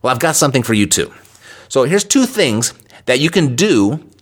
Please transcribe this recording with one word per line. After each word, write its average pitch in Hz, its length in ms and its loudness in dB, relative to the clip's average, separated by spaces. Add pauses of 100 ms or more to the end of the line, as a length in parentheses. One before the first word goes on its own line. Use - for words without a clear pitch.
Well, 127 120 -2
I've 120 60 -4
got 160 160 -2
something 135 260 0
for 113 140 -2
you 101 100 2
too. - 260 -4 (560)
So 131 160 0
here's 190 200 0
two 262 240 0
things 127 480 -2 (320)
that 127 120 2
you 160 120 0
can 143 240 0
do 139 520 0 (140)